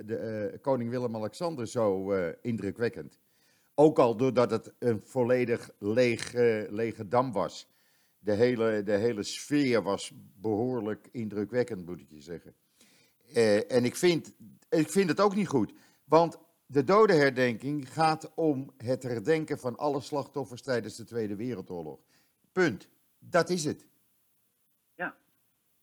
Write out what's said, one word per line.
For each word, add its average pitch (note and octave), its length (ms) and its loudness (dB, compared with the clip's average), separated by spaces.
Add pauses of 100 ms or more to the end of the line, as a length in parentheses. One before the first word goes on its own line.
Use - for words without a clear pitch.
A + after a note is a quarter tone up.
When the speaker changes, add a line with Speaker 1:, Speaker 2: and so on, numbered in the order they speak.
Speaker 1:
de, A2 120 -6 (360)
eh, F2+ 80 -18
koning A#2+ 300 -2
Willem-Alexander B2 800 -6
zo, G2 440 0
eh, F2 300 0
indrukwekkend. G2 760 -6 (560)
Ook D3+ 240 6
al A#2+ 180 4
doordat A#2+ 340 2
het G#2+ 280 -4
een A#2 260 0
volledig B2 760 0
leeg, A2+ 560 0
eh, A2+ 360 2
lege G#2+ 380 -6
dam B2 240 0
was. F#2 380 -4 (480)
De G#2 140 -2
hele, A2+ 500 2
de G#2 140 -2
hele G#2 260 0
sfeer B2+ 600 0
was F#2 300 -4 (240)
behoorlijk G#2+ 760 -4
indrukwekkend, G#2 760 -4
moet E2+ 140 -12
ik C2+ 100 -20
je D2+ 100 -20
zeggen. D#2+ 340 -14 (800)
Eh, A2 380 4
en B2 120 4
ik A#2 120 -2
vind, F3 380 0 (340)
ik D#3 220 2
vind G3 180 2
het D3+ 120 0
ook G3+ 140 2
niet G3 140 -2
goed. A#2 240 0 (320)
Want D#3+ 340 4 (280)
de C#3 180 0
dodenherdenking C#3 1080 4
gaat D#3 420 -2
om D3 420 -2
het B2+ 260 -4
herdenken C3+ 560 -2
van B2 180 -8
alle C#3+ 240 -2
slachtoffers C3 600 -8
tijdens A2+ 340 -4
de A2+ 80 -18
Tweede G#2 320 -6
Wereldoorlog. F#2 640 -10 (520)
Punt. D#3+ 360 -2 (300)
Dat E3 320 0
is F3+ 140 -2
het. B2+ 220 -6 (1080)
Speaker 2:
Ja. F3 220 -10 (680)